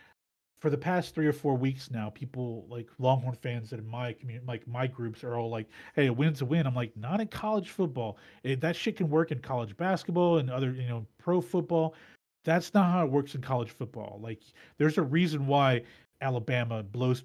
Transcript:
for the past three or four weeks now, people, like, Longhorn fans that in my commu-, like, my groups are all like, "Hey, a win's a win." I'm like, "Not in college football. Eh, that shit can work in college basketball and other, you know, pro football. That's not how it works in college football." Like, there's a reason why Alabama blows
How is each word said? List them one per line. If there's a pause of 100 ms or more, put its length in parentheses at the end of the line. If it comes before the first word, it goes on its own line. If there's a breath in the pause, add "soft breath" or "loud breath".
(600 soft breath)
for
the
past
three
or
four
weeks
now,
people,
like,
Longhorn
fans
that
in
my
commu-,
like,
my
groups
are
all
like, (260 loud breath)
"Hey,
a
win's
a
win."
I'm
like,
"Not
in
college
football. (260 soft breath)
Eh,
that
shit
can
work
in
college
basketball
and
other,
you
know, (100)
pro
football. (500 soft breath)
That's
not
how
it
works
in
college
football."
Like, (340 soft breath)
there's
a
reason
why (400 soft breath)
Alabama
blows